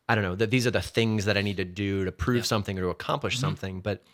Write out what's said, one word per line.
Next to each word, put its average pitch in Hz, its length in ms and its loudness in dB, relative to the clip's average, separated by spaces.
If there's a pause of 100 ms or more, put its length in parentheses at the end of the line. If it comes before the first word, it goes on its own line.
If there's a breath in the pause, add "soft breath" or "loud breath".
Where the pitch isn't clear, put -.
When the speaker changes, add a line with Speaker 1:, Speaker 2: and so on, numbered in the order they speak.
Speaker 1:
I 117 60 4
don't 107 80 4
know, 90 100 0
that 104 160 0
these 123 160 2
are 120 60 2
the 98 100 2
things 110 440 0
that 101 120 2
I 101 60 2
need 101 140 -2
to 95 80 -2
do 98 400 -2
to 90 60 -2
prove 120 260 0
Speaker 2:
Yeah. 113 60 0
Speaker 1:
something 101 360 0
or - 20 -2
to 92 80 0
accomplish 107 460 -2
Speaker 2:
Mm-hmm. 123 60 -2
Speaker 1:
something, 95 400 -4
but, 101 200 -2 (120)